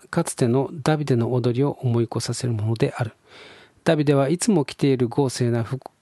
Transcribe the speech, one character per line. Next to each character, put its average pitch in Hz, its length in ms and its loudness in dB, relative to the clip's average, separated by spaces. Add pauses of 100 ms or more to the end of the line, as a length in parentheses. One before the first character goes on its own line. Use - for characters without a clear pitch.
か 170 140 -2
つ - 120 -10
て 131 120 0
の 127 260 2
ダ 156 240 0
ビ 147 80 -4
デ 139 100 0
の 113 180 0
踊 123 240 0
り 135 60 2
を 143 180 -2
思 117 200 2
い 117 40 0
起 - 40 -4
こ 120 100 -6
さ 120 140 -4
せ - 140 -6
る 120 60 -2
も 107 140 -2
の 113 80 0
で 139 200 -2
あ - 80 -4
る。 110 100 -8 (680)
ダ 165 120 4
ビ 151 100 0
デ 147 80 4
は 135 160 2
い 175 80 0
つ - 140 0
も 160 140 4
着 - 100 -10
て 147 120 0
い 135 100 4
る 123 100 2
豪 135 220 0
勢 120 200 -2
な 117 140 0
服-、 131 280 -10 (100)